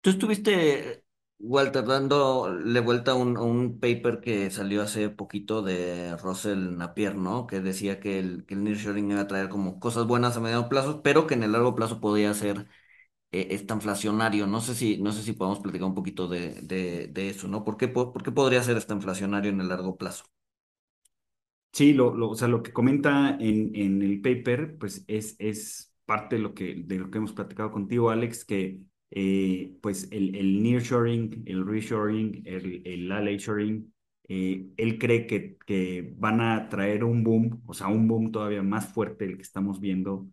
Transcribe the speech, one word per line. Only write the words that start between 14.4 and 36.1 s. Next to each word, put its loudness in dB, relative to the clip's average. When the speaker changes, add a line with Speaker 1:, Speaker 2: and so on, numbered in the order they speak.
Speaker 1:
No 0
sé -4
si, 0
no 0
sé -6
si -4
podemos -2
platicar -4
un 0
poquito -6
de, -6
de, -4
de -6
eso, -8
¿no? -4
¿Por -4
qué 0
po-, -2
por -10
qué -6
podría 4
ser 2
estanflacionario -2
en 0
el -2
largo -4
plazo? -8
Speaker 2:
Sí, 8
lo, 6
lo, 0
o -4
sea, 2
lo 2
que -12
comenta 4
en, 2
en 2
el 0
paper, 0
pues, -10
es, -6
es -8
parte -2
de 0
lo -6
que, -8
de -4
lo -6
que -6
hemos -4
platicado -6
contigo, 2
Alex, -2
que, -4
eh, 0
pues, -4
el, -2
el 2
nearshoring, 2
el -2
reshoring, -2
el, -8
el -6
alloyshoring, -2
eh, -4
él 0
cree 2
que, -6
que -4